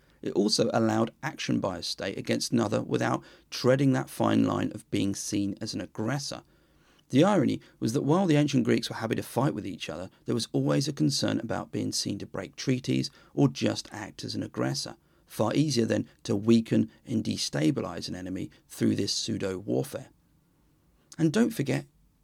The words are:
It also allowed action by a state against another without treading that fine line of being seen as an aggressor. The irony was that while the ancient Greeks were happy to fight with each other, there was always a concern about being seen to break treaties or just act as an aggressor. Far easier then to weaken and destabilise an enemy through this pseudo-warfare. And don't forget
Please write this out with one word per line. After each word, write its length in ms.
It 140
also 400
allowed 360
action 360
by 200
a 40
state 360
against 340
another 300
without 400
treading 440
that 160
fine 340
line 300
of 160
being 240
seen 440
as 140
an 80
aggressor. 640
The 160
irony 380
was 140
that 100
while 220
the 100
ancient 280
Greeks 260
were 60
happy 180
to 80
fight 320
with 120
each 220
other, 220
there 80
was 180
always 340
a 60
concern 480
about 320
being 200
seen 260
to 80
break 280
treaties 560
or 140
just 420
act 340
as 100
an 80
aggressor. 540
Far 280
easier 320
then 200
to 120
weaken 540
and 180
destabilise 840
an 80
enemy 360
through 280
this 180
pseudo-warfare. 960
And 140
don't 220
forget 320